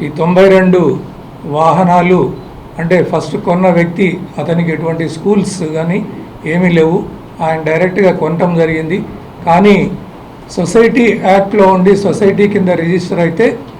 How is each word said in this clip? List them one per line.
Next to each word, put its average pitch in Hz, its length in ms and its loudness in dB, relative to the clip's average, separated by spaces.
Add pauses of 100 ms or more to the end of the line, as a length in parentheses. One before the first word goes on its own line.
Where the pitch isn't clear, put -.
ఈ 151 60 -6
తొంభై 175 400 2
రెండు 185 500 4 (460)
వాహనాలు 175 880 2 (460)
అంటే 165 260 2
ఫస్ట్ - 320 -4
కొన్న 185 320 0
వ్యక్తి 170 520 0 (180)
అతనికి 165 340 -2
ఎటువంటి 160 360 -4
స్కూల్స్ 196 540 -2
కానీ 165 440 -4 (400)
ఏమీ 175 220 0
లేవు, 165 360 2 (380)
ఆయన 160 200 -2
డైరెక్ట్గా 180 500 2
కొనటం 170 420 -2
జరిగింది. 160 500 -2 (420)
కానీ 180 440 4 (680)
సొసైటీ 226 680 2
యాక్ట్లో 196 420 2
ఉండి 190 300 4
సొసైటీ 202 520 2
కింద 196 200 0
రిజిస్టర్ 170 500 -2
అయితే 170 400 0 (220)